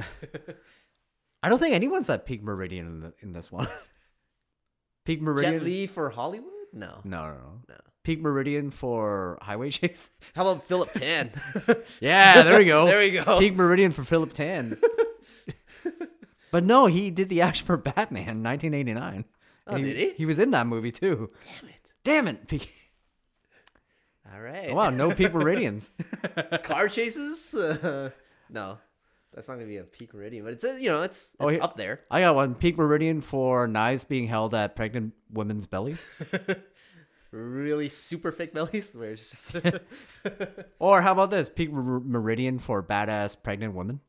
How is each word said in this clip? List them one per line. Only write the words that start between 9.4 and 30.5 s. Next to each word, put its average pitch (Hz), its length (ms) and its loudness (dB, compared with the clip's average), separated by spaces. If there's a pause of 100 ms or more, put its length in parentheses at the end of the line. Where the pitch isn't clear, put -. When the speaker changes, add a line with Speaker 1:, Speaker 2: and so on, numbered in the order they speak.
Speaker 2:
Highway 110 300 -8
<laughs> - 20 -6
Chase? - 380 -6 (240)
Speaker 1:
How 180 120 -2
about 175 220 -2
Philip 180 240 -2
Tan? 143 380 -4 (360)
<laughs> - 340 0
Speaker 2:
Yeah, 180 420 12
there 175 160 10
we 202 80 10
go. 156 180 8
Speaker 1:
There 190 160 8
we 202 120 6
go. 175 260 4
Speaker 2:
Peak 190 180 4
Meridian 180 360 6
for 143 120 -6
Philip 160 300 0
Tan. 165 500 -6
Speaker 1:
<laughs> 453 60 6 (1600)
Speaker 2:
But 175 120 2
no, 247 220 6
he 185 260 2
did 185 160 -2
the 175 140 0
action 170 220 -2
for 175 120 0
Batman, 113 680 -4
nineteen 147 320 -4
eighty-nine. 120 500 -6 (440)
Speaker 1:
Oh, - 80 -6
Speaker 2:
And 139 100 -4
he, 135 60 -4
Speaker 1:
did 120 100 -4
he? 392 120 -2
Speaker 2:
he 160 120 -4
was 156 140 0
in 247 100 4
that 127 160 2
movie, 117 240 -4
too. 120 400 -2 (160)
Speaker 1:
Damn - 240 -20
it. - 220 -20 (120)
Speaker 2:
Damn 285 240 2
it, - 200 -8
Peak. 147 220 -6 (1600)
Speaker 1:
All 101 60 -18
right. 151 300 -12
Speaker 2:
Oh, 131 40 -6
wow, 185 160 2
no 139 220 0
Peak 185 220 2
Speaker 1:
<laughs> - 0 -
Speaker 2:
Meridians. 151 560 -2 (360)
<laughs> - 380 -6
Speaker 1:
Car 190 240 -2
chases? 285 680 -8
<laughs> 208 100 -2 (160)
Uh, 139 300 -6 (400)
no. 107 280 -12 (540)
That's - 140 -18
not 131 80 -14
gonna 117 120 -14
be 104 100 -12
a 92 80 -14
Peak - 280 -20
Meridian, 107 300 -14
but 113 120 -12